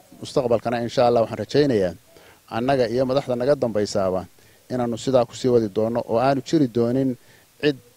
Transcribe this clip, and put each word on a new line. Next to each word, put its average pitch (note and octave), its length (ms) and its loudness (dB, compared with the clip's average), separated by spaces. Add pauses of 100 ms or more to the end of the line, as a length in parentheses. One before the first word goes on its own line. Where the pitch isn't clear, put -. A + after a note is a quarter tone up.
(160)
mustaqbalkana, B2 640 -2
insha A#2+ 220 -2
Allah, A#2+ 180 4
waxaan G#2+ 180 -2
rajaynayaa G#2+ 540 0 (560)
annaga B2 380 0
iyo A#2+ 180 -2
madaxda C3 300 -2
naga B2+ 200 2
dambaysaaba G2+ 640 -2 (480)
inaanu A#2+ 280 -4
sidaa B2+ 280 2
ku - 100 -12
sii - 140 -4
wadi A2+ 200 4
doono A2 380 -2
oo A2+ 120 0
aanu C3 220 2
jiri D3+ 260 2
doonin A#2+ 420 0 (520)
cid C#3+ 160 0 (200)